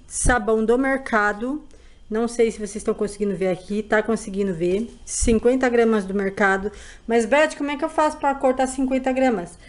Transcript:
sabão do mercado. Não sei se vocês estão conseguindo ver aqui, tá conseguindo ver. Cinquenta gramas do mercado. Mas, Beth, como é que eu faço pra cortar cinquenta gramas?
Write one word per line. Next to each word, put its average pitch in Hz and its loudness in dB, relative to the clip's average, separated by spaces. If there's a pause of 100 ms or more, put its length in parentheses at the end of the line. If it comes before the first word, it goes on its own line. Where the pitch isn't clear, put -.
sabão 220 2
do 233 4
mercado. 262 0 (440)
Não 226 -2
sei 233 2
se - -12
vocês 208 -8
estão 214 -4
conseguindo 202 -4
ver 185 -2
aqui, 202 -4
tá 214 0
conseguindo 202 -4
ver. 180 -2 (160)
Cinquenta 247 2
gramas 226 2
do 190 -6
mercado. 196 0 (340)
Mas, 226 2
Beth, 302 2
como 285 -4
é 294 -6
que 302 -4
eu 311 -4
faço 302 0
pra 277 0
cortar 262 0
cinquenta 262 -2
gramas? 247 0 (100)